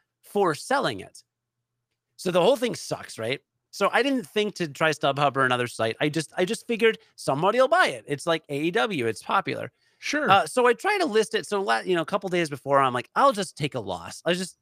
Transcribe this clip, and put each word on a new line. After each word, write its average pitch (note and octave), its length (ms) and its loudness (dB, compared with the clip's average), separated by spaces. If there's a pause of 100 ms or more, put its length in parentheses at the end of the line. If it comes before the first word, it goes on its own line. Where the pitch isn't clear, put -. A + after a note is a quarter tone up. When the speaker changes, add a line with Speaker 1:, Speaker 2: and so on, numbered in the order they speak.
(220)
Speaker 1:
for F#3 340 0
selling B3 460 -2
it. - 220 -20 (960)
So F#3 140 -4
the F3 100 4
whole A3+ 160 6
thing A3 180 -2
sucks, - 440 -10
right? A#2 220 -4 (280)
So G3 240 0
I G#3 80 4
didn't C4 240 0
think G#3 300 -4
to E3+ 120 -4
try D#3 220 0
StubHub C#3+ 480 0
or C3 80 4
another B2 220 2
site. A2+ 340 -2
I D3 80 2
just, D3+ 260 -4
I F#3 100 0
just A3 200 -4
figured A3 320 0 (180)
somebody F3 440 0
will C4 80 4
buy E4 200 4
it. C3 200 -8
It's C#3+ 180 -6
like E3 240 0
A C#3+ 100 -4
E D#3+ 120 -2
W, G3 340 -2
it's A2+ 160 -2
popular. A#2+ 500 -2 (280)
Speaker 2:
Sure. D4 300 -2
Speaker 1:
Uh, F#3+ 180 6
so B3 200 2
I A#3+ 60 6
try G4+ 260 -2
to F4+ 60 0
list A3 300 0
it. G3+ 100 -4
So G3+ 160 -2
la-, A3 200 0
you F#3 140 0
know, E3+ 60 2
a D#3 40 -4
couple G3+ 240 -4
days E3+ 200 0
before, C#3 300 2
I'm C3 140 4
like, B2 220 -4
"I'll C4 180 4
just G3 240 -6
take D3 180 -4
a B2+ 40 -6
loss. F#2 460 -8
I E3 80 2
just, F3+ 280 -6